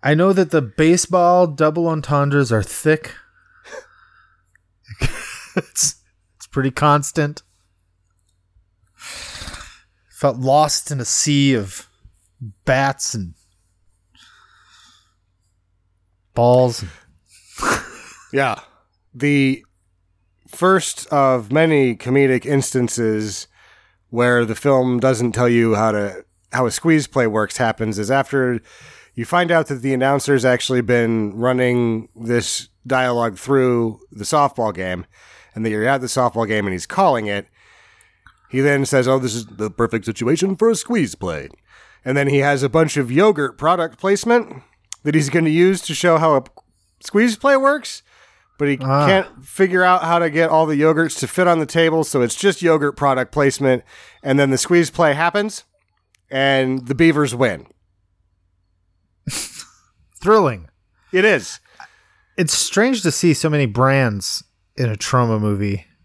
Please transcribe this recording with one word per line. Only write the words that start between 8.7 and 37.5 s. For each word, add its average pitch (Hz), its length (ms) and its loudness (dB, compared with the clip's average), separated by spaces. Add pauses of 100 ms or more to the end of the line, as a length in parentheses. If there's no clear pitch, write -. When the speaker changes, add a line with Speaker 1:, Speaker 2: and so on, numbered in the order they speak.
Speaker 1:
Felt 135 280 -4
lost 143 540 0
in 139 100 -6
a 117 40 -6
sea 143 480 2
of 98 340 -4 (760)
bats 135 500 -2
and 90 200 -10 (3000)
balls. 123 500 2 (1500)
Speaker 2:
Yeah. 131 260 -2 (540)
The 135 500 0 (840)
first - 600 -2
of 131 440 0
many 143 440 2
comedic 131 500 0
instances 113 1000 -2 (640)
where 120 360 2
the 110 100 -6
film 127 440 2
doesn't 120 340 0
tell 120 160 2
you 117 260 4
how 110 160 2
to, 101 340 -6 (260)
how 127 140 -2
a 110 60 -2
squeeze 160 360 0
play 123 200 0
works 107 300 -2
happens 110 420 -4
is 104 100 -6
after 131 520 -2 (520)
you 117 120 -8
find 175 260 0
out 160 160 2
that 143 140 -6
the 135 120 -2
announcer's 131 520 0
actually 123 360 0
been 113 540 0
running 120 800 0
this 117 540 -4 (180)
dialogue 123 500 -2
through 123 600 0 (120)
the 104 120 -12
softball 123 500 0
game, 90 320 -8 (480)
and 110 120 -6
that 113 40 0
you're 107 180 -2
at 135 140 0
the 127 60 -8
softball 117 400 -2
game 107 180 -2
and 95 80 -4
he's 87 120 -8
calling 135 420 0
it. 101 200 -6 (1040)